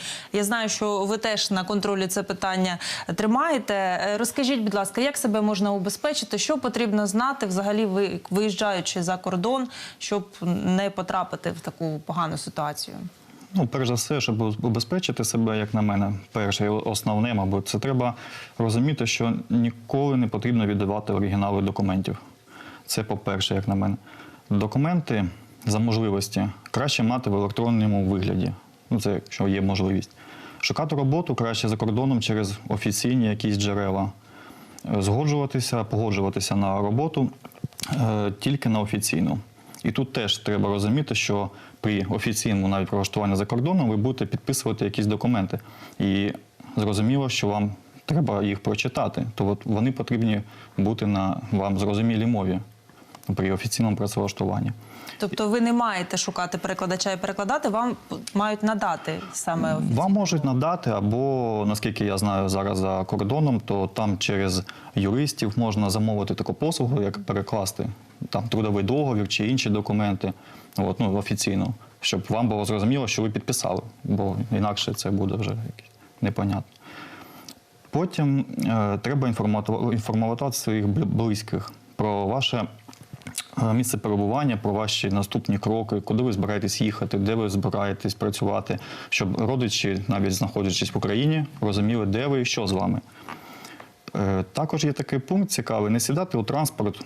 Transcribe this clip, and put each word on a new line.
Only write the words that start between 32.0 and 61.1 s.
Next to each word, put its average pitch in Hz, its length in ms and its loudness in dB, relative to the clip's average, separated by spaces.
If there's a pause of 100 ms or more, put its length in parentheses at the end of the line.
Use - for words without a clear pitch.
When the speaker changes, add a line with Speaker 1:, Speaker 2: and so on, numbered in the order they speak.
Speaker 2:
через 107 340 0 (140)
офіційні 113 580 2
якісь 107 300 2
джерела. 101 540 0 (840)
Е, 101 60 2
згоджуватися, 131 840 0
погоджуватися 101 720 0
на 98 220 2
роботу, 127 520 0 (640)
е, 107 480 2
тільки 135 280 0
на 110 120 4
офіційну. 104 580 0 (440)
І 87 100 0
тут 131 200 -2
теж 110 260 0
треба 101 300 2
розуміти, 107 460 2
що 101 360 0 (300)
при 107 220 2
офіційному 101 680 0
навіть 98 200 2
прилаштуванні 101 480 0
за 208 100 2
кордоном 139 420 2
ви 107 80 2
будете 120 300 0
підписувати - 580 -2
якісь 104 220 0
документи. 107 520 2 (400)
І 98 340 2 (440)
зрозуміло, 110 520 2
що 113 200 0
вам 104 220 0 (360)
треба 113 360 2
їх 101 200 0
прочитати. 110 720 -2
То 101 120 0
от - 200 0
вони 113 260 2
потрібні 113 480 0 (360)
бути 107 300 2
на 95 340 2 (120)
вам 98 260 2
зрозумілій 107 480 2
мові 95 320 2 (800)
при 95 160 2
офіційному 107 440 0
працевлаштуванні. 101 760 -2 (460)
Speaker 1:
Тобто 208 300 -2
ви 233 120 2
не 233 120 4
маєте 202 440 0
шукати 180 420 -2
перекладача 185 540 -2
і 185 40 0
перекладати, 202 520 -2
вам 233 280 0 (120)
п-, - 80 -8 (180)
мають 208 280 2
надати 185 580 0 (120)
саме 165 420 0
офіційно? 143 280 0
Speaker 2:
Вам 196 100 4
можуть 175 320 2
надати, 143 460 2
або, 113 800 2